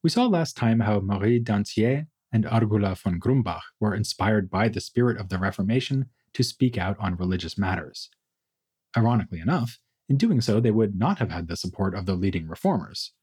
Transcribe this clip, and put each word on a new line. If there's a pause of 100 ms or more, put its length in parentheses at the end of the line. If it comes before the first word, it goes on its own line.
We
saw
last
time
how
Marie
Dantier (220)
and
Argula
von
Grumbach (180)
were
inspired
by
the
spirit
of
the
Reformation (240)
to
speak
out
on
religious
matters. (840)
Ironically
enough, (280)
in
doing
so,
they
would
not
have
had
the
support
of
the
leading
reformers. (100)